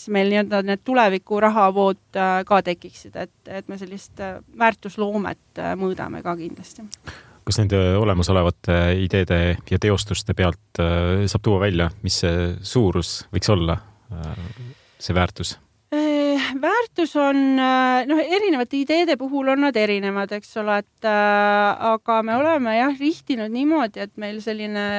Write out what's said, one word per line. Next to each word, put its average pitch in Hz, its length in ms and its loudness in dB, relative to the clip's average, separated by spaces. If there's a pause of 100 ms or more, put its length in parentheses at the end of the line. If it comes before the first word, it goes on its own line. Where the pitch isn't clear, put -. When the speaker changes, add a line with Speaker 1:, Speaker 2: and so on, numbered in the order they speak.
Speaker 1:
meil 202 240 2
nii-öelda 208 320 0
need 196 160 -4
tuleviku 214 640 2
rahavood, 196 560 2 (160)
äh, 185 220 0 (100)
ka 190 160 4
tekiksid, 175 560 -8
et, 175 140 -12 (100)
et 190 240 -12
me 196 80 -12
sellist, 190 480 -16
äh, 190 160 -12 (160)
väärtusloomet, 208 1040 -4
äh, 175 160 -4
mõõdame 175 480 -6
ka 170 160 -4
kindlasti. - 460 -16 (580)
Speaker 2:
Kas - 160 0
nende 98 160 2 (240)
olemasolevate 90 800 2 (240)
ideede 90 340 2 (300)
ja 92 160 0
teostuste - 480 -2
pealt, - 480 -2
äh, 87 480 2
saab - 160 -4
tuua 98 220 2
välja, 85 240 0 (100)
mis 90 240 -2
see 87 260 0 (140)
suurus 87 540 0 (100)
võiks 98 240 0
olla, 85 240 2 (320)
äh, 85 360 -10 (540)
see - 160 -4
väärtus? 90 380 0 (420)
Speaker 1:
Eh, 285 540 0 (100)
väärtus 359 560 -2
on, 277 220 2 (180)
äh, 254 500 2
noh, 302 140 2
erinevate 320 580 0
ideede 311 400 2
puhul 269 380 -2
on 285 80 2
nad 277 160 2
erinevad, 202 560 0
eks 208 240 -12
ole, 208 240 0
et, - 240 -8
äh, 208 840 2
aga 226 240 0 (100)
me 226 80 -2
oleme 269 400 0
jah, 262 240 2
rihtinud 269 500 -4
niimoodi, 247 540 0
et 202 160 -10
meil 208 240 -8
selline, 214 420 -4 (140)